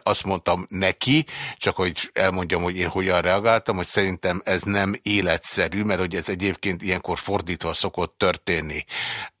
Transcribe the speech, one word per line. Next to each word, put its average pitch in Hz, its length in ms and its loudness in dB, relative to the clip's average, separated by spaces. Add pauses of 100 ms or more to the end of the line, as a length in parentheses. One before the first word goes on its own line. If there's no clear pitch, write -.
azt 104 220 0
mondtam 90 440 0
neki, 98 560 2 (320)
csak - 200 0
hogy 90 360 -2
elmondjam, 92 500 2
hogy 90 140 -2
én 90 120 0
hogyan 92 320 2
reagáltam, 104 560 4
hogy 90 100 -2
szerintem 92 580 0
ez 92 180 0
nem 101 400 0
életszerű, 92 800 0
mert 101 180 0
hogy 92 140 -2
ez 85 140 -4
egyébként 92 540 -2
ilyenkor 90 360 -2
fordítva 85 540 -4
szokott 90 460 -2
történni. 80 680 0 (560)